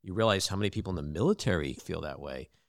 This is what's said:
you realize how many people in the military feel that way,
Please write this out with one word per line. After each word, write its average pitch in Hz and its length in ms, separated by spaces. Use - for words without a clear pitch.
you 95 100
realize 104 340
how 95 80
many 101 140
people 101 220
in 90 40
the 78 60
military 80 720
feel - 280
that 69 180
way, 67 300